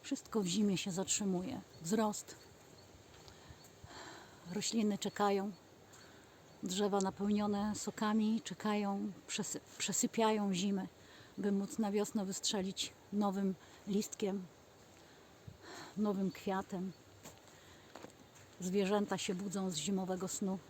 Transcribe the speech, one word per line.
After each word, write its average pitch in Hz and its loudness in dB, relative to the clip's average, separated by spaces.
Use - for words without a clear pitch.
Wszystko - -2
w 190 2
zimie 190 4
się 202 -4
zatrzymuje. 185 0
Wzrost. 214 0
Rośliny 208 2
czekają. 202 2
Drzewa 196 2
napełnione 208 2
sokami 214 2
czekają, 202 -2
przesy-, - -4
przesypiają 214 2
zimę, 190 0
by 202 2
móc 196 -2
na 208 0
wiosnę 208 0
wystrzelić 190 -2
nowym 196 2
listkiem, 196 0
nowym 196 2
kwiatem. 190 -4
Zwierzęta 196 2
się - -2
budzą 190 -2
z 170 -4
zimowego 185 0
snu. 190 -2